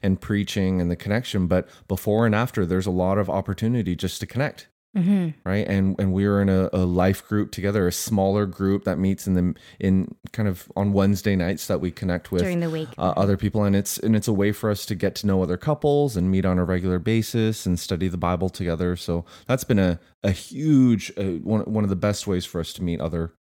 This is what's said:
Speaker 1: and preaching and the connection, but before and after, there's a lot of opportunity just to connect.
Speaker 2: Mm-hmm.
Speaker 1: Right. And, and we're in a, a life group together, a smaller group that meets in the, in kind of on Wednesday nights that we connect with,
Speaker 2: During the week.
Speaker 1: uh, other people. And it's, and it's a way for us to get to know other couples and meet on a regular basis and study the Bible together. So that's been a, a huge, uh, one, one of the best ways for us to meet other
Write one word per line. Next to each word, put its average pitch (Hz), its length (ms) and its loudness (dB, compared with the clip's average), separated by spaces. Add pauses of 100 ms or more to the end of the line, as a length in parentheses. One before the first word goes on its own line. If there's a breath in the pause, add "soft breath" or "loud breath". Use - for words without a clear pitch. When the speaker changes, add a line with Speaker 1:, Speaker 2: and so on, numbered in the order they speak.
Speaker 1:
and 95 200 0
preaching 95 600 -2
and 87 80 0
the 87 60 0
connection, 101 540 -2
but 90 200 0 (200 loud breath)
before 107 360 0
and 107 120 2
after, 113 280 0
there's 92 220 0
a 101 60 -2
lot 92 260 2
of 95 100 0
opportunity 98 680 -2
just - 240 -6
to - 80 -8
connect. - 400 -6 (260)
Speaker 2:
Mm-hmm. 180 540 0
Speaker 1:
Right. 98 180 0
And, 95 320 2
and 95 140 2
we're 101 300 2
in 98 80 4
a, 95 200 2
a 92 140 2
life 90 420 0
group 104 240 -2
together, 98 380 0
a 87 40 0
smaller 101 520 0
group 98 400 0
that 87 140 0
meets 95 280 0
in 98 60 0
the, 90 220 2 (260 loud breath)
in 95 340 2 (180)
kind 107 180 -2
of - 260 -10
on 101 160 0
Wednesday 98 420 2
nights 90 340 -2
that 87 120 0
we 90 100 -2
connect 90 400 -4
with, 90 120 0
Speaker 2:
During 180 180 0
the 170 80 -2
week. 160 300 -6
Speaker 1:
uh, 92 180 -2
other 98 220 2
people. 104 260 0
And 98 100 2
it's, 98 220 0
and 110 180 0
it's 107 140 0
a 110 60 2
way 101 180 2
for 107 180 -2
us 101 140 -4
to 107 100 -6
get 95 200 -2
to - 120 -6
know 95 160 2
other 87 140 0
couples 143 580 0
and 92 160 0
meet 95 140 2
on 90 140 2
a 90 60 2
regular 90 340 0
basis 110 640 0
and 90 160 0
study 92 280 -2
the 87 100 -4
Bible 87 320 0
together. 87 460 -2
So 85 280 -4 (220 loud breath)
that's 127 180 -2
been 117 140 2
a, 90 200 4 (260 soft breath)
a 98 60 2
huge, 127 880 2
uh, 101 60 -4 (200)
one, 107 200 0
one 107 220 0
of 98 40 0
the 95 80 0
best 101 300 -2
ways 90 180 0
for - 160 -6
us - 140 -8
to - 80 -8
meet 85 180 -2
other 82 320 -4 (140)